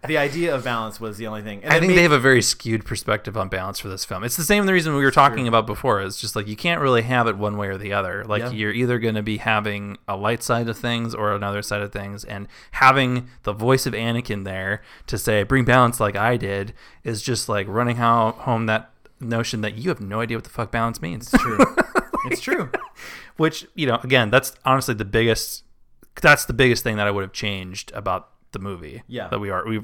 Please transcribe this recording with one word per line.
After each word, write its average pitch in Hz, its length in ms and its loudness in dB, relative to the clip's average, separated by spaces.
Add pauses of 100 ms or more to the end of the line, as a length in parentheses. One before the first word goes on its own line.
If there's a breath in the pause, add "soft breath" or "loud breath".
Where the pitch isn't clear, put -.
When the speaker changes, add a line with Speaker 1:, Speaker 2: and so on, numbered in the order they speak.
Speaker 1:
the 156 100 0
idea 151 360 0
of 127 120 -2
balance 113 340 -4
was 107 180 -8
the 113 80 -8
only 107 160 -8
thing. 101 220 -10
And 156 80 0
Speaker 2:
I 151 40 6
Speaker 1:
then 156 80 6
Speaker 2:
think 185 80 4
Speaker 1:
may- 180 40 6
Speaker 2:
they 175 80 8
have 165 80 6
a 143 80 6
very 127 240 8
skewed - 420 -2
perspective 107 520 -4
on 98 100 -2
balance 95 320 -6
for - 80 -10
this 95 180 -8
film. 95 180 -8
It's 123 120 -4
the 165 80 -4
same 202 260 2
reason 160 260 2
we 143 80 2
were 135 80 6
talking 120 280 6
Speaker 1:
Sure. 123 80 -2
Speaker 2:
about 113 180 4
before. 104 360 0
It's 95 200 -6
just, - 140 -6
like, 104 120 -2
you 107 100 -8
can't 170 240 -2
really 127 220 4
have 120 220 2
it 107 120 0
one 104 200 -2
way 101 120 -4
or 95 80 -4
the 101 160 -6
other. 98 320 -2
Like, 107 180 0
Speaker 1:
Yeah. 123 80 -4
Speaker 2:
you're 107 220 -2
either 120 260 0
gonna 110 240 -2
be 107 140 -2
having 104 600 -2 (100)
a 101 100 -4
light 107 260 -2
side 117 260 0
of 110 80 -6
things 117 380 -4
or 104 180 0
another 101 280 -4
side 104 200 -4
of 101 120 -6
things. 101 320 -10
And 101 220 -10 (240 loud breath)
having 131 580 4 (140 loud breath)
the 104 100 -2
voice 123 340 2
of 117 60 -4
Anakin 113 500 -4
there 95 380 -4 (260 loud breath)
to 113 100 -4
say, 107 260 2
"Bring 135 220 2
balance 120 340 4
like 104 180 0
I 113 200 2
did," 98 360 -4 (300 soft breath)
is 110 200 -4
just, 117 260 -2
like, 101 200 -2
running 120 280 0
ho-, 117 420 2
home 117 280 -2
that 110 240 -2 (300)
notion 113 400 -2
that 104 160 -6
you 135 120 -4
have 156 120 -4
no 101 180 -6
idea 117 160 -4
what 110 80 -8
the - 60 -18
fuck 113 200 -6
balance 117 320 -2
means. - 320 -8
Speaker 1:
It's 254 80 6
true. 214 160 -4
Speaker 2:
<laughs> - 180 6 (500)
Speaker 1:
It's - 160 -4
true. 214 280 -4 (680 loud breath)
Speaker 2:
Which, 156 400 -2
you 156 100 -2
know, 120 160 0
again, 127 280 2
that's 127 240 4 (100)
honestly 131 300 2
the 104 100 -2
biggest, 113 600 0 (580)
that's 151 240 6
the - 80 -4
biggest 120 280 4
thing 110 140 -2
that 104 100 0
I 104 60 2
would 101 100 -2
have 95 120 -8
changed 95 600 -8
about 95 360 -6 (240)
the - 60 -8
movie 95 480 -12
Speaker 1:
Yeah. 113 200 -10
Speaker 2:
that 107 120 -4
we 101 100 -6
are, 92 180 -4
we, 110 160 -4